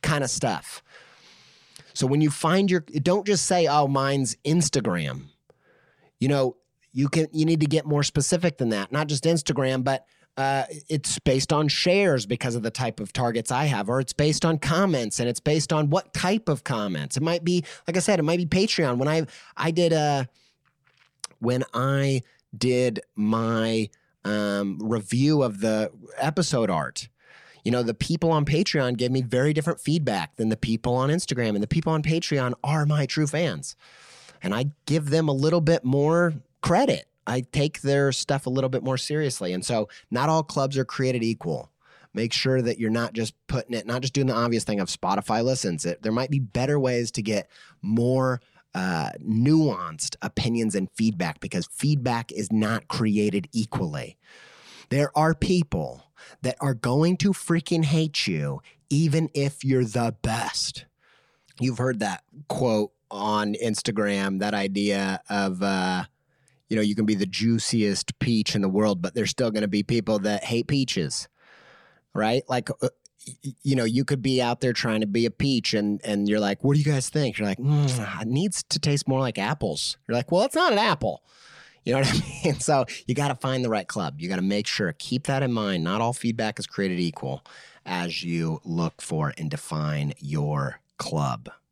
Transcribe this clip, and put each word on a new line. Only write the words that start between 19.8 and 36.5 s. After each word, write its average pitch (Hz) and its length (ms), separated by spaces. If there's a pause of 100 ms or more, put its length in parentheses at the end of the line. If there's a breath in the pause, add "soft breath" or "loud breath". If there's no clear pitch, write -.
a, 147 360 (1080 soft breath)
when 123 240 (100)
I 135 500 (360 soft breath)
did 123 440 (120)
my, 113 720 (360 soft breath)
um, 101 580
review 120 640
of 104 160
the 107 320 (260)
episode 139 520
art, 76 380 (540 loud breath)
you 110 80
know, 123 120
the 113 120
people 170 360
on 151 140
Patreon 143 540
gave 123 120
me 131 120
very 127 320
different 139 260
feedback 127 560
than 110 140
the 110 60
people 113 400
on 131 120
Instagram, 123 460
and 101 80
the 107 40
people 160 280
on 156 80
Patreon 151 500 (100)
are 151 220
my 147 220
true 156 200
fans. 143 480 (680 loud breath)
And 92 120
I 123 120 (180)
give 151 240
them 156 220
a - 20
little 156 300
bit 160 200
more 156 520 (260)